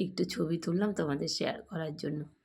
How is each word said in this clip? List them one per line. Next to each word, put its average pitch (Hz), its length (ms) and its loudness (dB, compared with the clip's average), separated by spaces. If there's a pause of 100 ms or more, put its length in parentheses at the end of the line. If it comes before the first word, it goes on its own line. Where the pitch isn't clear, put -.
একটু 180 200 0
ছবি 170 340 0
তুললাম 196 360 2
তোমাদের 156 340 0
শেয়ার 143 340 0
করার 160 340 -4
জন্য। 151 260 -2 (240)